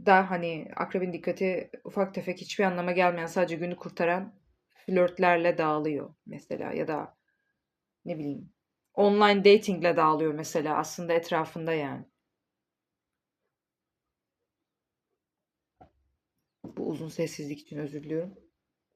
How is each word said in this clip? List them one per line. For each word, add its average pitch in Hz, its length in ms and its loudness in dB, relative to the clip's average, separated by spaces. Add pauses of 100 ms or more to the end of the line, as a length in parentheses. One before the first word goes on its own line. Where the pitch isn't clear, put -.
da 190 260 6
hani 170 440 -6
akrebin 180 380 -4
dikkati 175 560 -4 (140)
ufak 196 300 -4
tefek 180 280 -8
hiçbir - 220 -4
anlama 180 280 -2
gelmeyen, 175 360 2
sadece 170 280 -2
günü 175 200 -6
kurtaran 180 640 -4 (460)
flörtlerle 175 720 2
dağılıyor 151 580 -2 (100)
mesela - 480 -10
ya 156 140 -4
da 151 300 -8 (880)
ne 170 140 -8
bileyim 143 340 -10 (400)
online 202 520 4
datingle 180 520 6
dağılıyor 156 360 4
mesela 151 440 -4
aslında 165 360 -4
etrafında 165 600 -2
yani. 139 320 -4 (4000)
Bu - 260 -8
uzun 160 200 -8
sessizlik 151 500 -6
için - 180 -16
özür 147 260 -8
diliyorum. 160 320 -6 (600)